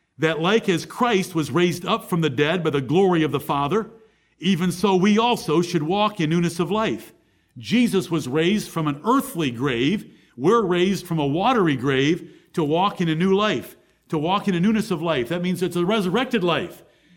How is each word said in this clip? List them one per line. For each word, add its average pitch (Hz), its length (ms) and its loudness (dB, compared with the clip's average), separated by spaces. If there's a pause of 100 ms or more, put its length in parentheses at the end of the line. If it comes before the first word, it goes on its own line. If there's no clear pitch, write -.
(180)
"that 156 220 0
like 208 280 2
as 170 160 0
Christ 233 500 -2
was 156 160 -2
raised 180 360 0
up 208 220 -4
from 170 120 0
the 156 100 0
dead 151 320 0
by 160 80 0
the 143 100 0
glory 165 420 2
of 147 100 0
the 139 80 -2
Father, 147 500 -2 (480)
even 180 320 0
so 190 240 2
we 202 220 4
also 214 460 2
should 170 200 -2
walk 208 380 0
in 156 100 0
newness 170 300 0
of 165 100 -2
life." 202 420 -4 (460)
Jesus 180 520 0
was 143 180 -2
raised 170 400 0
from 160 180 -4
an 147 160 -4
earthly 202 480 0
grave. 131 640 -2 (240)
We're 202 260 2
raised 180 440 0
from 165 120 -2
a 147 80 0
watery 180 500 2
grave 139 540 0 (220)
to 175 100 -2
walk 175 380 0
in 170 80 2
a 160 60 0
new 190 200 2
life, 196 420 -2 (320)
to 165 100 -4
walk 185 280 -2
in 196 80 0
a 170 60 0
newness 214 300 2
of 170 100 -2
life. 151 280 -2
That 175 140 -4
means 180 200 -2
it's 180 140 -4
a 175 100 0
resurrected 214 580 0
life. 143 380 -2 (340)